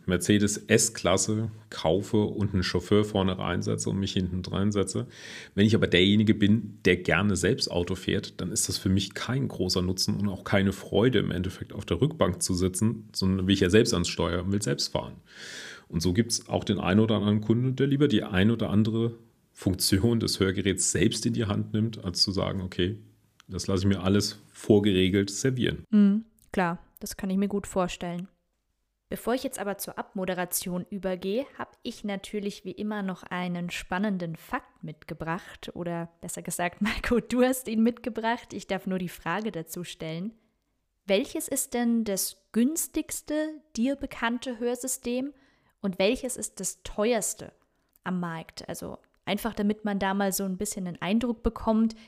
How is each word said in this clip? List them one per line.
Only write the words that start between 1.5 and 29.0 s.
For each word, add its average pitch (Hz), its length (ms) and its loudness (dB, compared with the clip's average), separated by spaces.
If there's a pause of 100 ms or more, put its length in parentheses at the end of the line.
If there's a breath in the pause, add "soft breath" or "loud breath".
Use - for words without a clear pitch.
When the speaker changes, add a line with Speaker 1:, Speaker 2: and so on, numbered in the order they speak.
Speaker 1:
kaufe 98 480 0
und 101 360 0
einen 90 80 2
Chauffeur 104 420 2
vorne 95 320 0
reinsetze 107 540 -2
und 98 80 -2
mich 98 140 -2
hinten 90 300 -2
dran 98 280 0
setze. 104 360 -2 (500 loud breath)
Wenn 101 100 8
ich 110 80 6
aber 90 140 4
derjenige 101 460 6
bin, 107 500 2
der 90 120 8
gerne 92 380 2
selbst 90 340 2
Auto 90 280 -2
fährt, - 440 -4
dann 90 120 -6
ist - 160 -2
das - 100 -2
für 101 100 -2
mich 95 260 2
kein 127 340 -2
großer 92 340 -2
Nutzen 92 340 -2
und 101 120 -2
auch - 160 -8
keine 98 280 4
Freude, 104 460 2
im 92 140 0
Endeffekt 90 400 -4
auf 101 120 -10
der 87 160 0
Rückbank 95 420 0
zu 95 120 0
sitzen, 92 580 -2
sondern 95 340 0
will 98 80 6
ich 98 60 4
ja 90 100 4
selbst 113 220 6
ans 90 160 0
Steuer 87 360 -2
und 98 80 -2
will 104 100 0
selbst - 300 -2
fahren. - 220 -4 (720 loud breath)
Und 82 120 -4
so 87 120 2
gibt's - 360 -2
auch - 160 -2
den 95 140 -2
einen 95 220 4
oder 110 160 4
anderen 104 240 2
Kunde, 123 320 0
der 135 160 0
lieber 139 180 2
die 110 160 4
ein 101 300 4
oder 110 180 0
andere 113 480 2 (340)
Funktion 107 680 2
des 98 200 0
Hörgeräts 95 500 0
selbst - 360 2
in 117 80 0
die 117 100 -2
Hand 107 280 -2
nimmt, 107 320 -2
als 92 180 -2
zu 98 100 0
sagen, 95 300 -2
„Okay, 92 360 -2 (500)
das 90 180 -8
lasse 95 160 0
ich 101 60 4
mir 92 140 2
alles 101 360 2 (140)
vorgeregelt 98 800 4
servieren.“ - 600 -2
Speaker 2:
Mhm, 208 340 6 (280)
klar, 175 260 -2 (220)
das - 160 -10
kann 190 140 -6
ich 190 60 0
mir 196 120 2
gut 202 180 -4
vorstellen. 175 640 -4 (800)